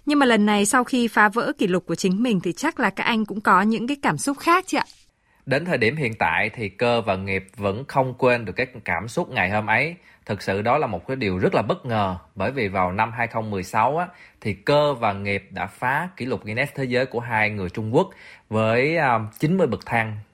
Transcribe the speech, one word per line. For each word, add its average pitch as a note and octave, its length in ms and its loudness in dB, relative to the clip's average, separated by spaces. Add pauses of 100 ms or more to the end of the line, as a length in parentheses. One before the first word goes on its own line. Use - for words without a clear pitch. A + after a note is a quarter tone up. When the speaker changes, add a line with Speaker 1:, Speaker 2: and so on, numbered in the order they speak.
Speaker 1:
Nhưng D4 120 4
mà C#4 80 6
lần A3 200 4
này G#3 200 4
sau B3 180 4
khi A#3+ 240 0
phá G#3+ 200 4
vỡ A#3 300 0
kỷ - 80 2
lục F3 200 0
của E3+ 80 -2
chính F#3+ 280 0
mình A3 180 2
thì E3+ 120 -2
chắc D4+ 280 -4
là G#3 100 2
các - 140 -6
anh A3 220 0
cũng G#3 140 -8
có F#3+ 220 6
những A3 240 0
cái C#4 160 -2
cảm E3+ 160 2
xúc C#4 200 -2
khác F4 280 2
chứ D4 120 -2
ạ? - 60 -2 (600)
Speaker 2:
Đến C#3+ 180 0
thời E3+ 140 0
điểm A#2+ 180 2
hiện B2 180 -2
tại F#2 400 0
thì A2 140 -6
Cơ A#2+ 320 2
và G2+ 160 0
Nghiệp F#2+ 300 -4 (100)
vẫn G2+ 320 -4
không C3 300 0
quên A#2+ 260 2
được F#2+ 80 -8
cái B2 140 -4 (180)
cảm F#2 240 -4
xúc E3+ 220 -4
ngày F#2+ 200 0
hôm G#2+ 160 -2
ấy. C#3 300 0 (300)
Thực G2+ 160 -4
sự G2+ 200 -2
đó B2 160 2
là D3+ 80 0
một F#2+ 200 -8
cái C3 100 -6
điều G2 220 -2
rất D3+ 160 2
là A#2+ 80 2
bất G2+ 240 -4
ngờ, G2+ 300 0 (180)
bởi G2 160 -2
vì C3 180 -2
vào F#2 240 0
năm A2 240 -2
hai A#2+ 100 -2
không A2+ 240 -6
mười F#2+ 120 -4
sáu A#2 360 0
á, F3 80 -2 (340)
thì G#2 140 -4
Cơ C#3+ 400 2
và A2+ 180 0
Nghiệp G2 380 -4
đã G2 160 -6
phá C#3+ 500 -4
kỷ A#2+ 80 -8
lục B2 200 -6
Guinness A#2+ 300 -4
Thế C#3 100 -4
giới B2 220 0
của A#2+ 140 -6
hai A2 300 0
người G2 200 -6
Trung A2 240 -4
Quốc F#3 160 2 (380)
với, A2+ 480 2
à, B2+ 240 2 (180)
chín E3 200 2
mươi E3+ 80 4
bậc A2 200 -6
thang A2 320 -2 (140)